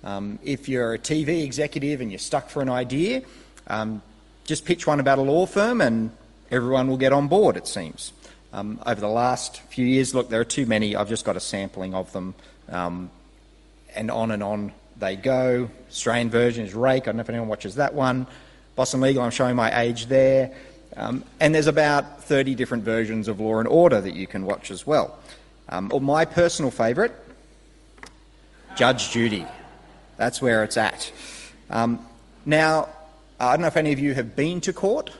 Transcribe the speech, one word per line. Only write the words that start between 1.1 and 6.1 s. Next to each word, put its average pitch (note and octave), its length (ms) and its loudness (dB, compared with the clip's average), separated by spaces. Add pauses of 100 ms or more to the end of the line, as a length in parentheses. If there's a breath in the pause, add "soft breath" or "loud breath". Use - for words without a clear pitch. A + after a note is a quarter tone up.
V E3 180 0
executive C#3+ 600 -4
and A2 100 -6
you're F#2 80 -12
stuck - 300 -4
for D3 120 -4
an C3 60 -2
idea, C3 540 -2 (460 loud breath)
um, A2 340 -4 (420)
just - 220 -6
pitch F3 200 -2
one D3 140 2
about C3+ 200 4
a - 20 2
law D3+ 240 4
firm A3 340 0
and A2+ 320 0 (400)